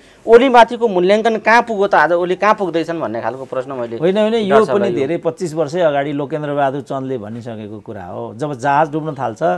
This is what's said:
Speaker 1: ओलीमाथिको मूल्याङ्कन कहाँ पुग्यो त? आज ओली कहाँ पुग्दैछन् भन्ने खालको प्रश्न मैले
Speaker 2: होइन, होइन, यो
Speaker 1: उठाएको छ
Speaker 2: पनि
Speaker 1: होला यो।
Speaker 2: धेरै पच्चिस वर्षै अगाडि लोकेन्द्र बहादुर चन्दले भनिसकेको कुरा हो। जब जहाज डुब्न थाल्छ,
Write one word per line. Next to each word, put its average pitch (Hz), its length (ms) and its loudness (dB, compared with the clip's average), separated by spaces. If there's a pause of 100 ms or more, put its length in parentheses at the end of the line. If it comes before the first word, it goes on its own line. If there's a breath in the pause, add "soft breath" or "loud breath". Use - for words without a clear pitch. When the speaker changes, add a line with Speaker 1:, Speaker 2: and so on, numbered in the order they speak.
(260 soft breath)
Speaker 1:
ओलीमाथिको 233 600 6
मूल्याङ्कन 202 480 2
कहाँ 226 260 4
पुग्यो 214 240 -2
त? 202 80 0
आज 160 180 4
ओली 175 240 0
कहाँ 208 180 2
पुग्दैछन् 165 460 -4
भन्ने 113 200 -6
खालको 127 240 -6
प्रश्न 131 280 -8
मैले 117 240 -6
Speaker 2:
होइन, 180 220 0
होइन, 214 160 0
यो 233 60 0
Speaker 1:
उठाएको 220 240 4
छ - 40 0
Speaker 2:
पनि - 40 -2
Speaker 1:
होला 202 140 2
यो। 185 80 -2
Speaker 2:
धेरै 156 220 -2
पच्चिस 165 380 -6
वर्षै 156 260 -2
अगाडि 147 320 2
लोकेन्द्र 151 420 -4
बहादुर 139 260 0
चन्दले 131 380 -6
भनिसकेको 110 640 -12
कुरा 101 240 -14
हो। 107 320 -12
जब 147 180 -6
जहाज 139 360 0
डुब्न 156 240 -6
थाल्छ, 120 280 -6 (160)